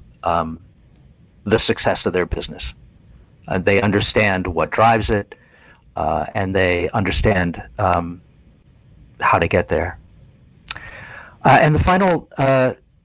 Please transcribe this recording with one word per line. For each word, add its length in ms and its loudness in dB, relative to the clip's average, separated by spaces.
um, 340 -2
the 160 2
success 440 -2
of 80 -2
their 140 0
business. 380 -8
Uh, 100 -2
they 220 2
understand 680 0
what 260 -2
drives 360 4
it, 280 -4
uh, 400 -2
and 200 -4
they 360 0
understand, 720 0
um, 420 -2
how 180 0
to 100 0
get 200 0
there. 300 -2
Uh, 180 6
and 120 4
the 100 2
final, 440 2
uh, 340 2